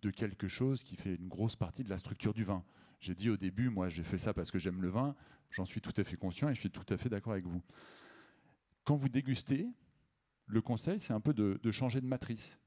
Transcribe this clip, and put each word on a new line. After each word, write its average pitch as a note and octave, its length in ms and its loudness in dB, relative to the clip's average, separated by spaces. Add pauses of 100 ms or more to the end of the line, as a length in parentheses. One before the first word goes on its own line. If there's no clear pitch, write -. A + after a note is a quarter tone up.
de G2+ 80 2
quelque G2 380 -2
chose C3 360 0
qui - 120 -12
fait F#2 200 -2
une F2 120 -6
grosse G#2+ 300 0
partie F#2+ 260 -2
de G2 60 -6
la F#2+ 80 0
structure - 360 -2
du A2 120 0
vin. F#2 180 0 (380)
J'ai F2+ 120 -2
dit G2+ 160 0
au G#2+ 60 4
début, G2 340 2
moi F#2 200 0
j'ai E2 140 -4
fait F#2 140 -2
ça G#2 160 0
parce E2 160 -2
que F#2 100 0
j'aime F2+ 220 -2
le F2 80 2
vin, C3 260 0 (360)
j'en F2+ 140 -2
suis - 160 -6
tout - 160 -6
à G2+ 80 4
fait - 100 -6
conscient F#2 320 0
et C3+ 80 2
je - 60 -6
suis F#2+ 100 0
tout - 160 -10
à G2+ 80 2
fait B2 140 0
d'accord G#2+ 240 -2
avec F#2 120 -2
vous. F2 160 -2 (1200)
Quand D3 100 6
vous C3+ 140 2
dégustez, C3+ 580 2 (800)
le G#2+ 160 4
conseil E3 400 0
c'est - 120 -2
un A2 60 2
peu D3 140 4
de, G#2 280 4
de A2+ 100 2
changer B2 280 2
de B2+ 80 -2
matrice. B2 600 -4